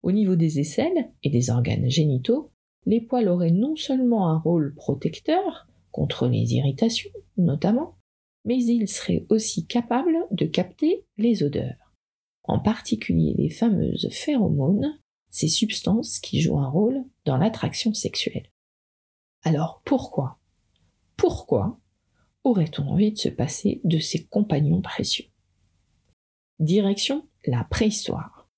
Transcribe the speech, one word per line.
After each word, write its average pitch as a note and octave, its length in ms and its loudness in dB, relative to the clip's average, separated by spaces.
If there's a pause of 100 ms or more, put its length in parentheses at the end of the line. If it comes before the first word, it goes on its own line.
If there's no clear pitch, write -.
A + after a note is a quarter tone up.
Au F3+ 100 0
niveau G3 240 4
des D#3+ 240 2
aisselles C#4 500 0 (120)
et C#3 80 0
des A#2+ 200 2
organes A#2+ 380 0
génitaux, D3+ 640 0 (320)
les A3+ 160 2
poils A#3 280 0
auraient F3 220 2
non B3+ 260 2
seulement A#3+ 520 2
un D#3+ 100 2
rôle D#3+ 360 0
protecteur, D#4 920 -2 (260)
contre - 360 -2
les A#2 260 0
irritations C#3 560 0 (260)
notamment, G3+ 600 0 (480)
mais B3 180 0
ils A#3 240 2
seraient - 420 -2
aussi G#3+ 380 0
capables C#4 520 0 (120)
de - 160 0
capter - 580 -2 (120)
les G#3 260 2
odeurs, - 520 -6 (500)
en - 160 0
particulier F3 760 0
les D#3+ 140 0
fameuses - 640 0
phéromones, G#3 880 0 (300)
ces - 180 -2
substances - 720 -2
qui - 200 -4
jouent D3+ 200 2
un C3+ 80 -2
rôle A#3 360 0 (200)
dans C3+ 120 0
l'attraction G#3+ 560 -2
sexuelle. - 580 -4 (920)
Alors D#3+ 420 -2
pourquoi, - 540 -4 (800)
pourquoi - 640 0 (640)
aurait-on D#3+ 440 0
envie G#3+ 240 2
de G#3+ 60 -10
se - 100 -2
passer - 540 -2
de E3 160 2
ses - 260 -4
compagnons D3+ 560 0
précieux ? - 460 -6 (1300)
Direction G3+ 680 0 (200)
la B2 180 0
préhistoire. - 920 -4